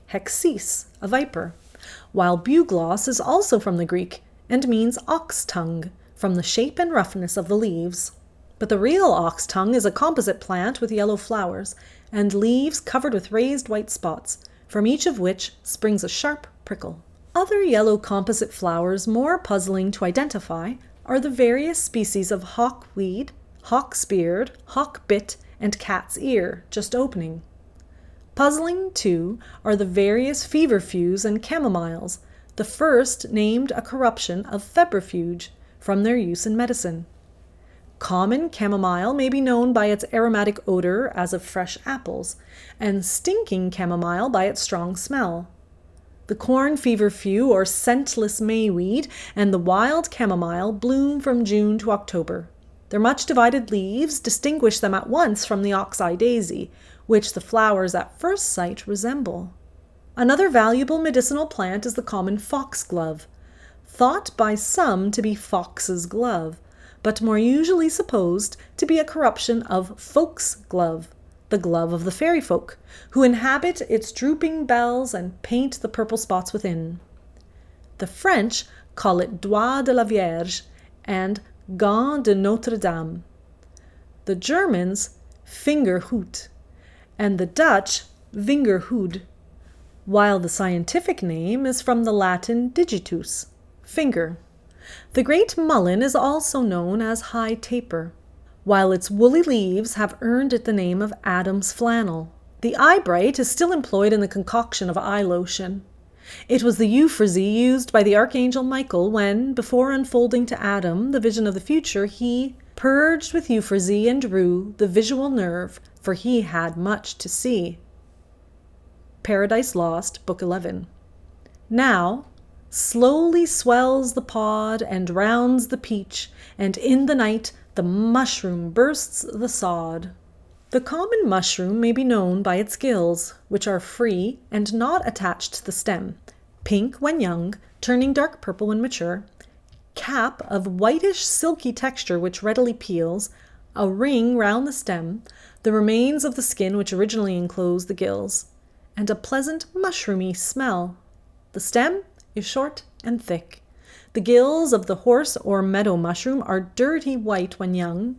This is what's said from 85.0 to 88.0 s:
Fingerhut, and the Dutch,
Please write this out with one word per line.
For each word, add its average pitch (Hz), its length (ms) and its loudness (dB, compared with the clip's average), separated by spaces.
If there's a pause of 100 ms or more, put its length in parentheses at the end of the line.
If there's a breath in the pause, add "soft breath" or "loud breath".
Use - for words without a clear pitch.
Fingerhut, 226 1040 -2 (680 soft breath)
and 202 200 0
the 180 80 -2
Dutch, 220 580 2 (300)